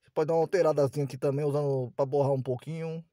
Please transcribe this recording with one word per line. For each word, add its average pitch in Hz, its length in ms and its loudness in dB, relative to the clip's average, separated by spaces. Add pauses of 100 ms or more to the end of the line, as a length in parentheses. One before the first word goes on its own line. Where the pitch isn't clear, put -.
Você - 140 -20
pode 156 140 0
dar 165 60 2
uma 165 60 4
alteradazinha 151 640 2
aqui 131 140 -8
também, 143 260 0
usando 139 500 -2
pra 143 120 0
borrar 139 260 2
um 131 100 0
pouquinho. 160 720 -6